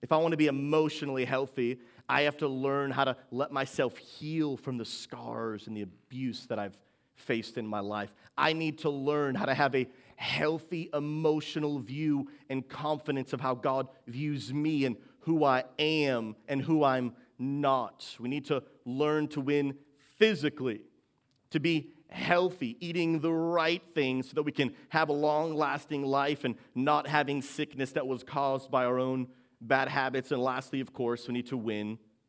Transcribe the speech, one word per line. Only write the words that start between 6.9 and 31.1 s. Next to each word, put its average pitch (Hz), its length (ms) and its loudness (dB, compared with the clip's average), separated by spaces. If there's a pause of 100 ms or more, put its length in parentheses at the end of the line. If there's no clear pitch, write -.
faced - 420 -4
in 117 80 -6
my 104 140 -4
life. 101 340 -4 (240)
I 151 140 4
need 160 280 -2
to 160 100 0
learn 143 440 0
how 196 120 -2
to 135 80 2
have 131 220 2
a 131 120 2 (300)
healthy 160 760 -2
emotional 151 840 0
view 139 480 -2 (220)
and 131 180 -2
confidence 147 640 -4
of 131 80 -4
how 127 160 0
God 131 320 -2 (200)
views 131 460 -6
me 147 300 0
and 123 140 0 (240)
who 160 240 2
I 127 180 4 (160)
am 139 560 2 (140)
and 139 120 0
who 156 220 4
I'm 127 300 2 (260)
not. 135 680 0 (140)
We 120 80 -6
need 143 200 -4
to 139 140 2 (220)
learn 151 460 0
to 151 100 -6
win 139 360 0 (420)
physically, 143 640 2 (680)
to 156 100 0
be 156 300 2 (180)
healthy, 175 720 0
eating 165 400 0
the 165 100 2
right 165 520 2 (120)
things 131 320 2
so - 60 -16
that 151 100 0
we 147 80 -2
can 131 220 0 (160)
have 160 180 2
a 151 60 0
long-lasting 151 920 0
life 139 400 2
and 120 120 -2 (200)
not 143 320 2
having 143 340 0
sickness 135 520 -4
that 147 120 0
was 127 160 -4
caused 135 480 -2
by 131 140 4
our 127 160 2
own 131 280 0 (360)
bad 131 240 2
habits. 131 440 -2
And 131 100 0
lastly, 131 380 -2
of 131 120 -6
course, 120 360 -2